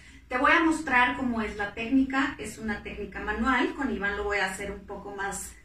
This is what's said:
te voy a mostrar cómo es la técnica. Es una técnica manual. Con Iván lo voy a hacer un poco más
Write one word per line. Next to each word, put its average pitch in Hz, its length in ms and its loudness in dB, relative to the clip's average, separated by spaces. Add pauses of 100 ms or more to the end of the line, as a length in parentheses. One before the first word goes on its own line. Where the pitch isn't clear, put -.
(280)
te 254 80 -4
voy 285 160 6
a 330 100 6
mostrar 254 540 4
cómo 240 240 0
es 202 160 -4
la 202 160 -4
técnica. 269 640 2
Es 214 220 -10
una 214 240 -4
técnica 202 380 -10
manual. 220 540 0
Con 269 160 -2
Iván 196 280 -2
lo 202 60 -4
voy 202 140 0
a 190 120 0
hacer 196 220 -8
un 196 80 -10
poco 381 360 -12
más - 380 -6 (100)